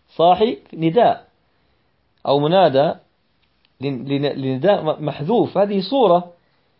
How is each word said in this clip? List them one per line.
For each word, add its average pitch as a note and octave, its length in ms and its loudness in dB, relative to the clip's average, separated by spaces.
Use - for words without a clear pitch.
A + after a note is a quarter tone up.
صاحي F3+ 500 2
نداء E3 540 0
أو C#3 120 0
منادى D#3 540 2
لن-، C3+ 260 -8
لن-، C#3+ 300 -2
لنداء C3+ 460 -2
م-، D3+ 220 -6
محذوف. D3+ 520 -2
هذه G3+ 320 0
صورة، F#3 440 2